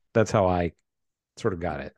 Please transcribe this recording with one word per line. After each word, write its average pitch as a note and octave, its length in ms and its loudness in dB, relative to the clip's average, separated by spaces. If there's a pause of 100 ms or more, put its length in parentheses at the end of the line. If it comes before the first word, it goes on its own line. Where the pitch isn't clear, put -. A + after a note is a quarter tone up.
(140)
that's A2 160 4
how G2+ 180 4
I F2 240 0 (640)
sort G#2 180 -4
of E2+ 60 -10
got D#2+ 200 -6
it. - 180 -14